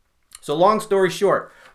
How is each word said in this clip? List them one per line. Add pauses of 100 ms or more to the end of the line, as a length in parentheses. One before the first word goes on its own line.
(420)
so
long
story
short, (240)